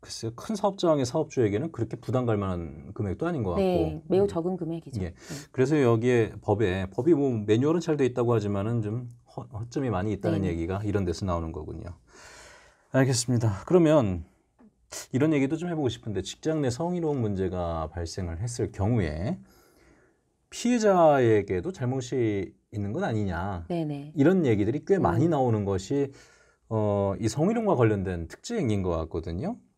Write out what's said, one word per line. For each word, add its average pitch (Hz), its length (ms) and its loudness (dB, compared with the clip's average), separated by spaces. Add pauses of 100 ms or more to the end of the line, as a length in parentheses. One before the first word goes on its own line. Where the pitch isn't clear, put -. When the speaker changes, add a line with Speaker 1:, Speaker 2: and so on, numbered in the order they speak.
Speaker 1:
글쎄요, - 340 -10
큰 - 220 -8
사업장의 180 480 2
사업주에게는 131 680 0
그렇게 117 240 -6
부담 127 280 -2
갈 110 140 0
만한 85 560 -6
금액도 101 320 -4
아닌 170 160 -2
것 95 80 -2
같고. 170 120 0
Speaker 2:
네, 165 460 0
매우 185 140 4
Speaker 1:
음. 202 60 2
Speaker 2:
적은 180 280 -2
금액이죠. 160 460 -6
Speaker 1:
예. 90 80 -4
Speaker 2:
네. - 40 -16 (380)
Speaker 1:
그래서 139 300 4
여기에 117 580 4
법에, 98 500 0
법이 147 220 2
뭐 139 180 2 (160)
매뉴얼은 135 340 4
잘 160 180 -2
돼 135 80 2
있다고 123 260 0
하지만은 104 480 0
좀 117 340 -6 (220)
허-, - 60 -10 (160)
허점이 123 320 -4
많이 98 220 0
있다는 104 300 -2
Speaker 2:
네. 92 60 0
Speaker 1:
얘기가 85 360 -2
이런 101 200 0
데서 87 220 -2
나오는 85 260 -2
거군요. 78 320 -6 (1080)
알겠습니다. 120 760 2
그러면 151 580 4 (880)
이런 147 220 2
얘기도 139 240 0
좀 175 100 -6
해보고 156 220 -2
싶은데, 98 320 -6
직장 156 400 -4
내 131 80 0
성희롱 160 500 -2
문제가 90 720 -2
발생을 85 480 -8
했을 117 320 -6
경우에 101 680 -2 (1120)
피해자에게도 139 1200 4
잘못이 123 800 -2 (200)
있는 104 200 -6
건 175 120 -4
아니냐, 98 640 -4
Speaker 2:
네네. 151 480 -6
Speaker 1:
이런 165 300 4
얘기들이 110 400 2
꽤 196 100 4
Speaker 2:
음. 175 60 0
Speaker 1:
많이 147 260 2
나오는 127 360 2
것이, 135 460 -2 (580)
어, 101 500 0
이 113 100 0
성희롱과 196 480 0
관련된 95 520 0
특징인 123 540 -4
것 90 80 0
같거든요. 85 680 -4 (220)